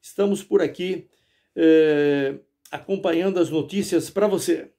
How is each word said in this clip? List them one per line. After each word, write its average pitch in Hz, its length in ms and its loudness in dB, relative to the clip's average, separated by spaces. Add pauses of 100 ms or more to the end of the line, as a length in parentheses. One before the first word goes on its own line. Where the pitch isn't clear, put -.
Estamos 202 400 -2
por 196 180 0
aqui, 180 480 -4 (480)
é, 147 840 2 (320)
acompanhando 185 680 -2
as 151 120 0
notícias 165 580 -2
pra 202 180 0
você. 175 500 -2